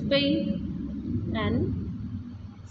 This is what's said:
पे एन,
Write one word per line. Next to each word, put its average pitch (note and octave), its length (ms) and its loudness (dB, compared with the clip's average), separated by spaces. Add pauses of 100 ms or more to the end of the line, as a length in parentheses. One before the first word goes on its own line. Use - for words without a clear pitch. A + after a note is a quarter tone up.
पे C#4 80 6 (1200)
एन, G#3+ 180 2 (1120)